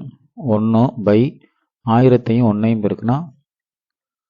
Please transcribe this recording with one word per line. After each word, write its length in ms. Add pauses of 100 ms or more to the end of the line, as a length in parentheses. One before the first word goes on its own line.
(480)
ஒண்ணு 340 (220)
by 160 (680)
ஆயிரத்தையும் 640
ஒண்ணையும் 320
பெருக்குனா 340 (1120)